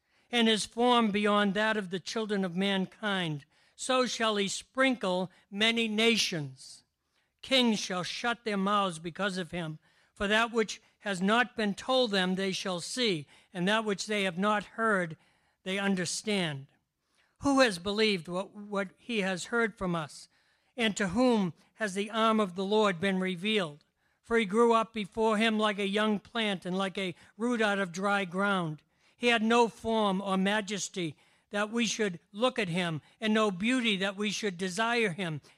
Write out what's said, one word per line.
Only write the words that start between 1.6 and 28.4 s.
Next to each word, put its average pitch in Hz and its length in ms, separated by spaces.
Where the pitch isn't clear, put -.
of 196 120
the 185 100
children 208 460
of 170 100
mankind. 190 880
So 254 300
shall 220 320
he 202 100
sprinkle 190 840
many 226 360
nations. 208 960
Kings 240 380
shall 180 240
shut - 400
their 208 140
mouths 196 420
because 180 380
of 175 140
him. 160 280
For 208 140
that 220 240
which 220 300
has 196 220
not 220 340
been 208 180
told 254 380
them, 185 240
they 190 160
shall 180 300
see, 190 460
and 180 140
that 220 180
which 202 220
they 208 160
have 185 140
not 208 260
heard, 190 520
they 190 140
understand. 180 880
Who 277 220
has 208 180
believed 202 480
what, 180 280
what 202 420
he 226 240
has 185 240
heard 233 300
from 180 200
us? 156 320
And 220 220
to 202 120
whom 214 440
has 208 180
the 202 180
arm 220 280
of 190 160
the 190 100
Lord 202 340
been 190 200
revealed? 185 640
For 170 140
he 226 80
grew 226 280
up 226 200
before 220 440
him 220 200
like 214 220
a 202 80
young 208 320
plant 208 460
and 180 120
like 196 200
a 190 180
root 233 240
out 202 180
of 190 120
dry 196 340
ground. 180 560